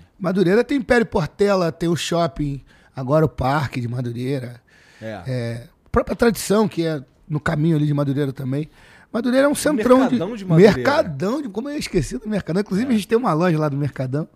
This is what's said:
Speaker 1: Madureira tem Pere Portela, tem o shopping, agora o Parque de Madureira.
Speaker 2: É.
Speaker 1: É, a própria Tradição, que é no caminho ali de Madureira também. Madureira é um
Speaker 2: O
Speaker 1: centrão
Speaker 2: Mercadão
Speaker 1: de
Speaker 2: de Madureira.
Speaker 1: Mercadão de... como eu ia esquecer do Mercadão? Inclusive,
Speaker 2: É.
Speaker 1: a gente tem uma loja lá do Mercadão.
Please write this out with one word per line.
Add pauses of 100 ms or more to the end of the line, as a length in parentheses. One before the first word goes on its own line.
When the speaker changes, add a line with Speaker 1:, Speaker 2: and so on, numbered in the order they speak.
(180)
Speaker 1:
Madureira
tem
Pere
Portela,
tem
o
shopping, (320)
agora
o
Parque
de
Madureira. (400)
Speaker 2:
É.
Speaker 1:
É, (240)
a
própria
Tradição,
que
é (240)
no
caminho
ali
de
Madureira
também. (420)
Madureira
é
um
Speaker 2:
O
Speaker 1:
centrão
Speaker 2:
Mercadão
Speaker 1:
de
Speaker 2:
de
Madureira.
Speaker 1:
Mercadão
de...
como
eu
ia
esquecer
do
Mercadão?
Inclusive,
Speaker 2:
É.
Speaker 1:
a
gente
tem
uma
loja
lá
do
Mercadão.